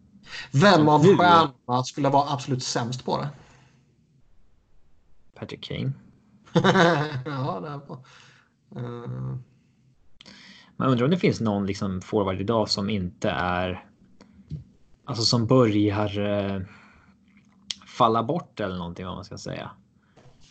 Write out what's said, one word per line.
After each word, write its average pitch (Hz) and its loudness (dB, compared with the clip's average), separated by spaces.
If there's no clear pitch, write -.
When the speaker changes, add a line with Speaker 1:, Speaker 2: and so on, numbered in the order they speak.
Speaker 1:
Vem 156 6
av 151 6
Speaker 2:
nu 185 10
Speaker 1:
stjärnorna 156 4
skulle 139 -2
vara 139 2
absolut 131 -4
sämst 127 -4
på - -2
det? 143 -6
Speaker 2:
Patrick - -14
Kane. - -6
Speaker 1:
<laughs> 170 2
Ja, 151 -6
det 165 -12
är 143 -14
bra. 143 -18
Eh. 123 -10
Speaker 2:
Man 127 -2
undrar 123 2
om 143 2
det 185 0
finns 147 0
någon, 101 0
liksom, 95 -4
forward 95 -2
idag 107 0
som 101 -4
inte 98 -4
är... 90 -4
Alltså, 113 -6
som 117 2
börjar, 104 2
eh, 101 -2
falla 113 0
bort 147 -8
eller 95 -6
någonting, 87 -10
vad 87 -10
man 92 -12
ska 92 -16
säga. 92 -10